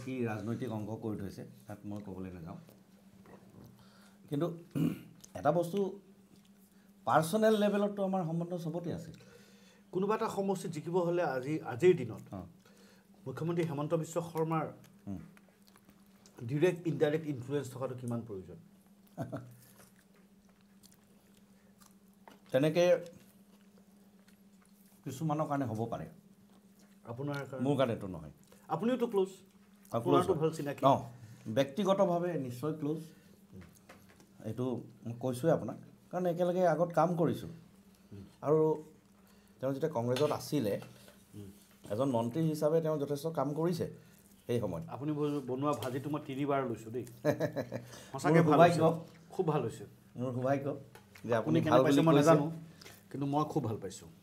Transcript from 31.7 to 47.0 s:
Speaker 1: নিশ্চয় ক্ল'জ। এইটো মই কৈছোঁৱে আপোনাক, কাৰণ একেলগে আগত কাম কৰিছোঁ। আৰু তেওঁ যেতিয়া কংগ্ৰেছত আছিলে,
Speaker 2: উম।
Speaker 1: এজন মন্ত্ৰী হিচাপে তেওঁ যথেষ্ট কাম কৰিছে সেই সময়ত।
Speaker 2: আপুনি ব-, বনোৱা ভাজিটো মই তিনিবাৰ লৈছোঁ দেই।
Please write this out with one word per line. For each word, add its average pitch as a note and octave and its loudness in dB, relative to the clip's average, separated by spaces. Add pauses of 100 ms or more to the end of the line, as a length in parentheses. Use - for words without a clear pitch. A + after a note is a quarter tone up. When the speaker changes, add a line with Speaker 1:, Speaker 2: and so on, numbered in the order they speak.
Speaker 1:
নিশ্চয় D#3 -4
ক্ল'জ। D3+ -2 (1500)
এইটো B2 -4 (400)
মই A#2 -8
কৈছোঁৱে C3 0
আপোনাক, - 0 (340)
কাৰণ F3+ -2
একেলগে F3 2 (120)
আগত E3 2 (100)
কাম E3 6 (120)
কৰিছোঁ। B2 0 (960)
আৰু D#3 6 (1000)
তেওঁ C3+ -2
যেতিয়া D#3 -2
কংগ্ৰেছত B2 2
আছিলে, A2+ -2 (640)
Speaker 2:
উম। G2+ -14 (440)
Speaker 1:
এজন B2+ 0
মন্ত্ৰী A#2+ 0 (100)
হিচাপে D#3 2
তেওঁ D#3 0
যথেষ্ট C#3+ -4 (140)
কাম C#3 0
কৰিছে D#3 0 (600)
সেই A#2 2
সময়ত। E2+ -4 (120)
Speaker 2:
আপুনি C#3+ -4
ব-, D3 0
বনোৱা C#3+ 0
ভাজিটো C3 -4
মই D3 -4
তিনিবাৰ C#3 0 (100)
লৈছোঁ A2 -8
দেই। A#2 -6 (560)